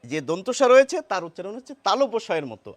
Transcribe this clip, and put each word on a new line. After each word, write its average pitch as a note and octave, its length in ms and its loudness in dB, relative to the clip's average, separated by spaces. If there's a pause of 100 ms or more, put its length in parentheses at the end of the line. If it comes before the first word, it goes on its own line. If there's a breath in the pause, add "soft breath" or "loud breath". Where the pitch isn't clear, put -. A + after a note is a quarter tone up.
যে C#3 180 -6
দন্ত E3+ 280 -6
স B3 120 -2
রয়েছে C4 400 6
তার F#3 220 -6
উচ্চারণ F#3 320 -14
হচ্ছে C4 180 -18
তালব্য A3+ 460 -2
শয়ের D#3+ 260 -4
মতো। G#2 320 -16